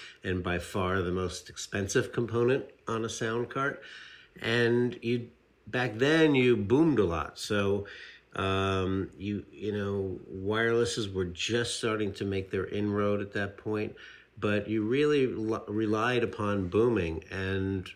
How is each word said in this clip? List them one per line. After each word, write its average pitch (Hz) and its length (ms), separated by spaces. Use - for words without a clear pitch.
and 92 220
by 87 160
far 95 420
the 90 80
most 90 400
expensive - 640
component 120 540
on 113 180
a 110 40
sound 117 420
cart. 139 320
And 120 640
you, 117 280
back 123 320
then, 156 380
you 123 200
boomed 120 440
a 98 40
lot. 80 360
So, 101 480
um, 95 840
you, 101 320
you 98 220
know, 98 480
wirelesses 110 800
were 92 120
just 113 540
starting 107 340
to 101 120
make 95 280
their 95 160
inroad 104 520
at 101 120
that 101 240
point, 107 400
but 104 280
you 107 160
really 143 400
l-, 110 420
relied 110 560
upon 101 460
booming. 95 600
And 95 680